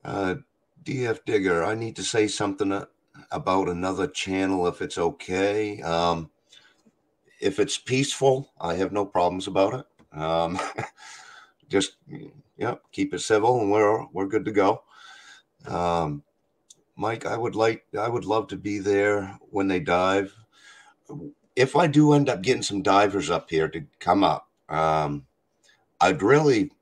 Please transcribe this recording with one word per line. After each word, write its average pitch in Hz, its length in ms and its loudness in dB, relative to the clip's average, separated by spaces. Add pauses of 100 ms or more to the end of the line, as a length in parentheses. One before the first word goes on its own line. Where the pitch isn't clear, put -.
Uh, 95 300 -4 (480)
D 127 240 -4
F 110 180 -4
Digger, 92 400 2
I 104 100 -2
need 113 220 -8
to 98 60 -10
say 107 240 2
something, 101 460 -2
uh, 98 140 -4 (440)
about 92 380 0
another 90 400 -2
channel, 95 580 -2
if 85 160 -4
it's 82 160 -8
okay. 101 840 -2
Um, 82 480 -2 (1080)
if 98 200 -2
it's 98 180 -2
peaceful, 135 800 0
I 85 140 -4
have 92 160 -2
no 101 160 -2
problems 92 400 0
about 98 280 0
it. - 440 -16
Um, 82 400 -2 (560)
<laughs> - 540 -20
just, - 300 0 (580)
yeah, 117 180 -4 (160)
keep - 240 -4
it 90 60 -6
civil, 113 400 2
and 101 100 0
we're, 104 360 2
we're 95 200 -6
good 98 200 -2
to 110 40 -4
go. 101 320 2 (840)
Um, 85 560 -2 (720)
Mike, 110 300 -6
I 113 100 -4
would 113 180 -4
like, 110 320 0 (100)
I 107 120 -2
would 117 160 -4
love 104 240 -2
to 101 80 -10
be 101 240 -6
there 101 580 0 (120)
when 98 180 -2
they 92 100 0
dive. 92 560 0 (1200)
If 131 220 2
I 170 100 4
do 147 260 6
end 143 160 4
up 95 140 -2
getting 113 220 0
some 98 180 -4
divers 98 480 2
up - 180 -2
here 78 200 0
to 78 160 -8 (160)
come 92 240 2
up, 78 240 0 (200)
um, 78 560 0 (760)
I'd 90 240 4
really 135 580 4